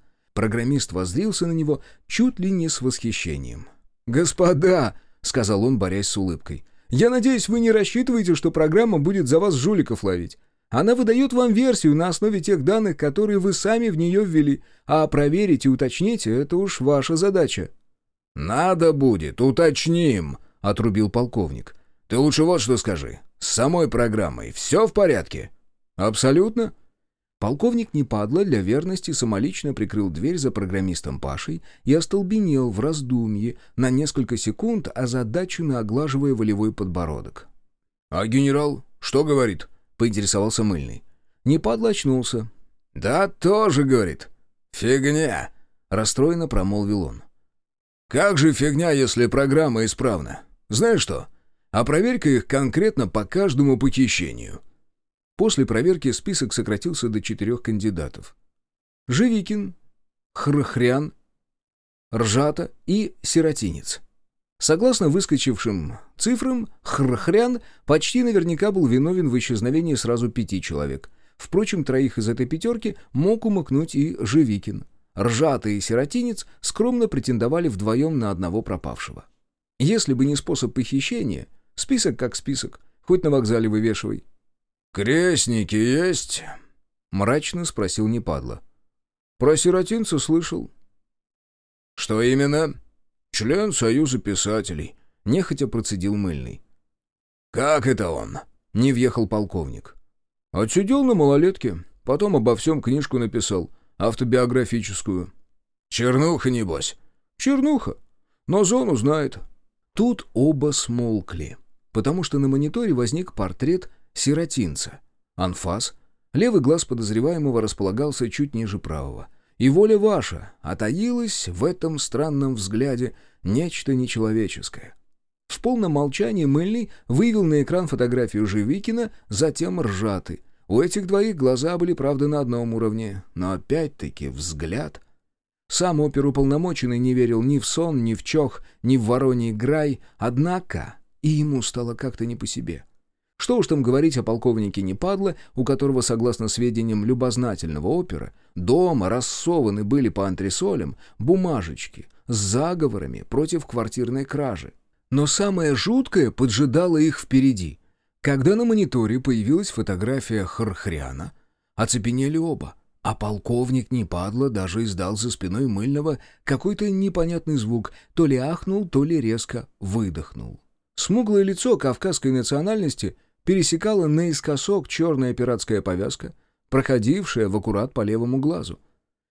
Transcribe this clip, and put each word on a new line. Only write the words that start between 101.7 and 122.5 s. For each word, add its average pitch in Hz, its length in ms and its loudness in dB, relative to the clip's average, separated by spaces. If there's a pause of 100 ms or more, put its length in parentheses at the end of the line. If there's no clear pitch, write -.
потом 180 320 0
обо 117 220 4
всём 156 240 0
книжку 131 360 -2
написал, 107 540 -2 (260)
автобиографическую". 113 1300 0 (560)
"Чернуха, 131 600 2
небось?" 98 480 -4 (400)
"Чернуха, 269 580 0 (500)
но 190 200 2
зону 214 320 2
знает". 139 420 0 (540)
Тут 233 400 0
оба 147 380 2
смолкли, 110 880 -4 (360)
потому 175 300 0
что 143 160 -2
на 139 100 2
мониторе 151 440 0
возник 123 400 -2
портрет 131 560 -2 (240)
Сиротинца. 139 840 -2 (360)
Анфас, 92 600 -4 (380)
левый 208 280 4
глаз 156 240 2
подозреваемого 117 760 -2
располагался 110 680 -2
чуть 143 240 -4
ниже 107 260 -4
правого. 67 480 -10 (300)
И 127 120 4
воля 208 280 6
ваша, 196 640 -2
а - 140 -8
таилось 214 720 -2
в 87 160 -6
этом 160 360 -2
странном 139 560 -2